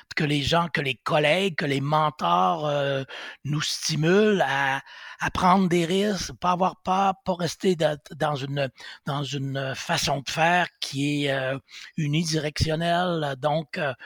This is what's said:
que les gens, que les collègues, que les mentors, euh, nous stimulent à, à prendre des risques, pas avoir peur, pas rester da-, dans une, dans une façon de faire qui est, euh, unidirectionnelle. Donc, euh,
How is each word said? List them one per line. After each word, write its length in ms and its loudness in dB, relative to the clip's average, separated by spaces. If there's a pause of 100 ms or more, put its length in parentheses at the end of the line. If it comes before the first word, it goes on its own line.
(140)
que 80 0
les 180 2
gens, 280 2
que 120 -2
les 140 -2
collègues, 640 2
que 80 -8
les 160 0
mentors, 880 2
euh, 340 0 (400)
nous 180 -2
stimulent 840 2
à, 360 0 (360)
à 140 -2
prendre 360 4
des 160 2
risques, 500 0
pas 180 0
avoir 300 0
peur, 320 0 (100)
pas 100 0
rester 400 0
da-, 220 0 (180)
dans 220 -2
une, 340 -2 (340)
dans 200 -2
une 500 -4
façon 460 -2
de 100 -10
faire 380 2 (120)
qui 440 -2
est, 80 0
euh, 260 -2 (380)
unidirectionnelle. 1400 0
Donc, 400 -2
euh, 160 -2 (120)